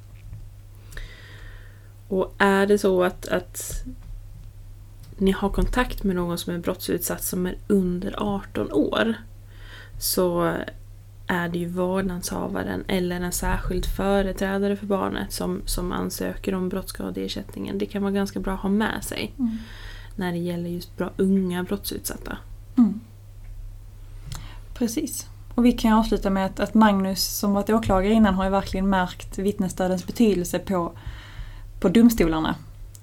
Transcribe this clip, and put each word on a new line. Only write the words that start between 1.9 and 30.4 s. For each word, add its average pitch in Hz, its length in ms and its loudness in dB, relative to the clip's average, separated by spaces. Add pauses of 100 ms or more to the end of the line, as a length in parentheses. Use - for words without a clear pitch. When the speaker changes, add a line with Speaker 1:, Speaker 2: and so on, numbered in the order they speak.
Speaker 1:
Och 190 300 0
är 196 280 6
det 208 120 6
så 185 240 4
att, - 260 -2
att - 560 -4 (1300)
ni 190 120 6
har 190 180 2
kontakt - 560 2
med 190 120 2
någon 175 220 -2
som 175 160 -4
är 175 40 -2
brottsutsatt 175 680 -2
som 180 220 0
är 180 100 -2 (120)
under 196 680 2
arton - 360 -4
år, 226 420 2 (840)
så 175 560 2 (720)
är 175 220 0
det 175 100 -2
ju 175 100 -2
vårdnadshavaren 185 1200 -2
eller 180 320 0
en 180 120 -2
särskild 185 540 0
företrädare 196 880 2
för 202 100 -8
barnet 196 460 0
som, 180 320 -4
som 180 280 -2
ansöker 185 640 -2
om 185 140 0
brottsskadeersättningen. 196 1120 -6
Det 202 80 0
kan 202 160 -4
vara 196 100 0
ganska 202 280 0
bra 190 140 -2
att 185 60 -6
ha 196 100 0
med 208 340 0
sig - 340 -6
Speaker 2:
Mm. 226 200 0 (580)
Speaker 1:
när 180 160 -2
det 170 60 -2
gäller 175 320 -2
just 175 260 -8
bra, 185 200 -2
unga 190 460 2
brottsutsatta. - 760 -6 (380)
Speaker 2:
Mm. 214 240 6 (1700)
Precis. 247 520 -4 (280)
Och 240 100 4
vi 240 80 10
kan 233 180 4
ju 214 60 8
avsluta 208 340 4
med 190 160 2
att, 190 140 -4
att - 140 0
Magnus, 196 640 4
som 208 140 2
varit 202 180 2
åklagare 208 420 4
innan, 214 220 8
har 190 100 2
ju 190 60 2
verkligen 196 380 2
märkt 185 500 0
vittnesstödens 185 680 0
betydelse 185 520 4